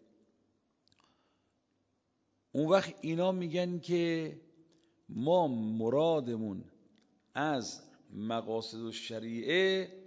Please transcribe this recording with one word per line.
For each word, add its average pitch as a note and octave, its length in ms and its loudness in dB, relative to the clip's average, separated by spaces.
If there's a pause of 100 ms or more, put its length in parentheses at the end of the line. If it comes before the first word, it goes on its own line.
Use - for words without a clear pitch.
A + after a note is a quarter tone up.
(2500)
اون D3+ 180 0
وقت F#3 320 4
اینا E3+ 300 0
می‌گن F3+ 480 0
که E3 560 0 (760)
ما D#3+ 380 4
مرادمون A2+ 1160 0 (720)
از C3+ 500 -2 (300)
مقاصد A2 640 -4
الشریعه A#2 1120 -2 (200)